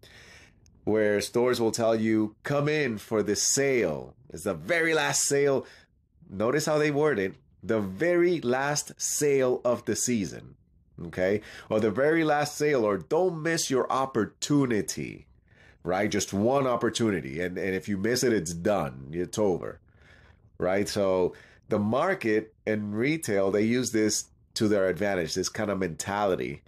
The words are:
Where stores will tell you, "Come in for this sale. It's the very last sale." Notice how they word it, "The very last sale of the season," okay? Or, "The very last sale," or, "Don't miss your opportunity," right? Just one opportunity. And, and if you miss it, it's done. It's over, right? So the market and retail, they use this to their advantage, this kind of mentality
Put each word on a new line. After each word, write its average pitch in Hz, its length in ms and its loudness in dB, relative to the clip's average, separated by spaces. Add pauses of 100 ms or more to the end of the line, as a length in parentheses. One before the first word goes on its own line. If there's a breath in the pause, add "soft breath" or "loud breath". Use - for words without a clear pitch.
(840 loud breath)
Where 104 360 2
stores 120 400 2
will 113 120 2
tell 113 220 2
you, 110 500 0
"Come 143 240 0
in 143 300 -2
for 107 240 0
this 98 200 0
sale. 101 720 0 (160)
It's 82 140 -14
the 98 100 -2
very 160 400 0
last 143 280 0
sale." 139 440 2 (600 loud breath)
Notice 120 380 0
how 151 120 2
they 151 120 2
word 143 300 2
it, 92 140 0 (280)
"The 110 180 0
very 165 600 2
last 135 600 -2
sale 135 640 2
of 120 200 0
the 110 100 -2
season," 90 600 -4 (500)
okay? 92 340 0 (280 loud breath)
Or, 110 100 2
"The 107 140 2
very 151 320 2
last 147 320 0
sale," 147 280 2
or, 101 140 2
"Don't 160 440 -2
miss 165 280 -2
your 127 220 0
opportunity," 117 1400 -2 (560 soft breath)
right? 92 260 0
Just 95 220 -2
one 127 340 2
opportunity. 104 720 0
And, 90 180 -6
and 95 180 -2
if 92 120 -6
you 101 80 -2
miss 113 280 0
it, 117 80 4
it's 87 200 0
done. 80 600 -2
It's 87 260 -4
over, 82 400 0 (800 soft breath)
right? 95 300 0
So 92 440 2 (360 loud breath)
the 107 100 0
market 113 760 0 (120)
and 104 300 -2
retail, 113 560 0
they 104 100 2
use 123 300 0
this 110 320 0 (300)
to 113 120 2
their 98 220 4
advantage, 90 460 -2
this 92 140 -2
kind 104 220 -4
of 98 80 -2
mentality 87 880 -2